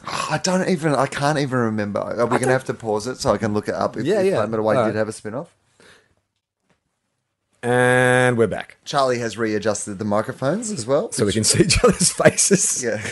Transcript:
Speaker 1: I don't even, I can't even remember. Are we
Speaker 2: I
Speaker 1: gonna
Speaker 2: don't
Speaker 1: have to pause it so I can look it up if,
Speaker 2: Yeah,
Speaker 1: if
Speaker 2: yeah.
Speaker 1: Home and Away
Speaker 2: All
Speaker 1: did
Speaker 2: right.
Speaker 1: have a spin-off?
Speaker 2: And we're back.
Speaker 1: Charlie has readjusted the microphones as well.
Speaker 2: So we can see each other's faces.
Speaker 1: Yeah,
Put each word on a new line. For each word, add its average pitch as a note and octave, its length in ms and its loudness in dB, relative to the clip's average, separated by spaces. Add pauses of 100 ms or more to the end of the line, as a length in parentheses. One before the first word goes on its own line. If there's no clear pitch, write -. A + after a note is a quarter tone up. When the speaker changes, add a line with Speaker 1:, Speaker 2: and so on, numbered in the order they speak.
Speaker 1:
I - 360 -4
don't F#3 260 0
even, D#3+ 260 2
I C3 120 2
can't C#3+ 320 0
even C3 220 0
remember. G#2+ 400 -2
Are F#2+ 140 -6
we A2 60 -2
Speaker 2:
I A#2 60 4
Speaker 1:
gonna B2 140 0
Speaker 2:
don't B2 100 0
Speaker 1:
have B2+ 140 0
to C3 100 -6
pause G#2+ 320 -4
it B2+ 100 -6
so B2+ 160 2
I G2+ 60 2
can G#2+ 160 -2
look G#2 140 -2
it F#2+ 60 -2
up G2+ 220 -2
if, A2+ 80 -6
Speaker 2:
Yeah, G3 160 0
Speaker 1:
if F#3 60 2
Speaker 2:
yeah. G3 100 2
Speaker 1:
Home A2 160 -2
and A2 80 -2
Away G#2+ 160 2
Speaker 2:
All B2 80 2
Speaker 1:
did G#2+ 60 0
Speaker 2:
right. G#2 80 -4
Speaker 1:
have G#2+ 100 -2
a A2 40 -8
spin-off? A#2 420 -12 (2000)
Speaker 2:
And B2 760 4
we're A2+ 80 4
back. - 400 -8
Speaker 1:
Charlie C3 320 0
has A2+ 180 -6
readjusted G#2+ 600 -2
the G#2+ 60 -6
microphones C3 680 -2
as B2+ 160 -8
well. C#3 260 -2
Speaker 2:
So A2 140 0
we G2 60 0
can G#2+ 120 0
see - 200 2
each - 200 2
other's F#3+ 260 2
faces. - 720 2
Speaker 1:
Yeah, G#2+ 300 -4